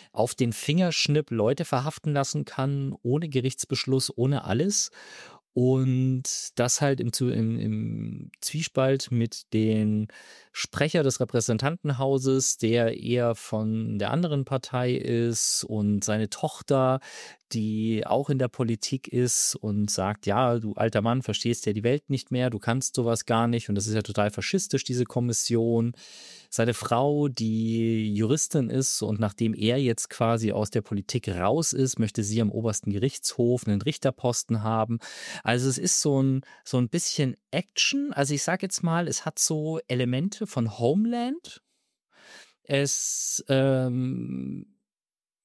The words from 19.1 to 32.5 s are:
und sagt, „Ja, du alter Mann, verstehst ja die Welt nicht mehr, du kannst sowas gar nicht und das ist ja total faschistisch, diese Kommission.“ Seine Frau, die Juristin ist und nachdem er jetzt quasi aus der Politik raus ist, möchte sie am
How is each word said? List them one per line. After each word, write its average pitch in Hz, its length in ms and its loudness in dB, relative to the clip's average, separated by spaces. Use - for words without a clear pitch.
und 104 360 0
sagt, 101 340 -2
„Ja, 120 320 2
du 110 160 -4
alter 113 300 2
Mann, 120 180 2
verstehst 117 460 -2
ja 104 60 2
die 104 100 -4
Welt 131 260 0
nicht 135 220 -4
mehr, 127 180 0
du 113 80 -4
kannst 120 380 -2
sowas 117 300 0
gar 117 220 4
nicht 117 220 0
und 104 60 0
das 98 100 0
ist 110 80 -2
ja 110 80 2
total 104 300 0
faschistisch, - 520 -2
diese 123 220 0
Kommission.“ 117 880 0
Seine 117 240 2
Frau, 143 560 2
die 113 840 0
Juristin 117 560 2
ist 131 320 0
und 104 180 -2
nachdem 110 360 0
er 117 260 2
jetzt 117 280 0
quasi 113 420 2
aus 107 180 0
der 113 120 0
Politik - 480 -4
raus 101 440 0
ist, 131 260 0
möchte 110 240 0
sie 107 180 0
am 104 100 2